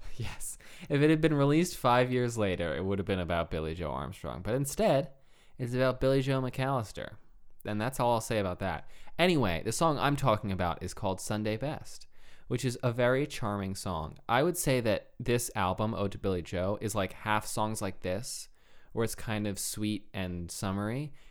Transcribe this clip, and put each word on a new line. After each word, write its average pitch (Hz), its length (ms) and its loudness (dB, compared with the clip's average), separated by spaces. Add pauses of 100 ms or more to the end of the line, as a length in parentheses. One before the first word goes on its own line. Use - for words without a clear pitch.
(160)
Yes. - 420 -6 (320)
If 143 140 4
it 156 80 8
had 156 100 4
been 160 140 4
released 147 420 4
five 123 340 4
years 120 280 0
later, 87 360 2
it 87 80 -2
would 98 140 0
have 95 80 -2
been 95 140 2
about 85 320 0
Billie 80 240 -2
Joe 80 160 -4
Armstrong. 67 500 -6
But 101 140 -2
instead, 143 540 2 (500)
it's 123 160 -4
about 127 260 2
Billie 135 220 4
Joe 135 180 0
McAllister. 131 760 -4 (480)
And 104 140 -2
that's 123 200 -2
all 120 140 6
I'll 110 80 2
say 110 180 0
about 92 200 0
that. 87 300 -4 (300)
Anyway, 139 440 4
the 113 80 -2
song 151 280 2
I'm 139 160 2
talking 110 360 2
about 90 300 0
is 90 140 -8
called 95 260 -2
Sunday 107 340 -2
Best, - 520 -8 (400)
which 127 180 -2
is 120 160 -2
a 123 100 2
very 127 360 4
charming 101 480 -2
song. 80 420 -6 (100)
I 123 140 4
would 175 160 2
say 131 220 2
that 110 300 0 (100)
this 120 340 0
album, 107 400 2
Ode 98 200 0
to - 40 -8
Billie 92 240 0
Joe, 92 400 -2
is, 107 140 -2
like, 95 180 0
half 107 320 0
songs 110 340 -2
like 98 220 -4
this, - 460 -4 (460)
where 113 100 0
it's 113 100 -2
kind 107 320 -2
of 98 140 -2
sweet 107 560 -2
and 87 340 -4
summery, 107 640 -2 (180)